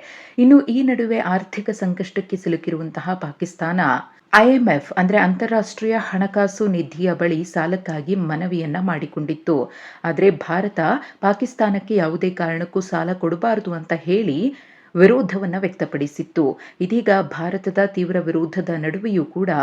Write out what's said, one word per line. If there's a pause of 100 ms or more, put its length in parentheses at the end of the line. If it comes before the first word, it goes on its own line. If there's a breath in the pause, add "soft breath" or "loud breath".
(380 loud breath)
ಇನ್ನು
ಈ
ನಡುವೆ
ಆರ್ಥಿಕ
ಸಂಕಷ್ಟಕ್ಕೆ
ಸಿಲುಕಿರುವಂತಹ
ಪಾಕಿಸ್ತಾನ (540 loud breath)
ಐ
ಎಂ
ಎಫ್
ಅಂದ್ರೆ
ಅಂತಾರಾಷ್ಟ್ರೀಯ
ಹಣಕಾಸು
ನಿಧಿಯ
ಬಳಿ
ಸಾಲಕ್ಕಾಗಿ
ಮನವಿಯನ್ನ
ಮಾಡಿಕೊಂಡಿತ್ತು. (460 loud breath)
ಆದ್ರೆ
ಭಾರತ (420 loud breath)
ಪಾಕಿಸ್ತಾನಕ್ಕೆ
ಯಾವುದೇ
ಕಾರಣಕ್ಕೂ
ಸಾಲ
ಕೊಡಬಾರದು
ಅಂತ
ಹೇಳಿ (560 loud breath)
ವಿರೋಧವನ್ನ
ವ್ಯಕ್ತಪಡಿಸಿತ್ತು. (380 loud breath)
ಇದೀಗ (120)
ಭಾರತದ
ತೀವ್ರ
ವಿರೋಧದ
ನಡುವೆಯೂ
ಕೂಡ (140)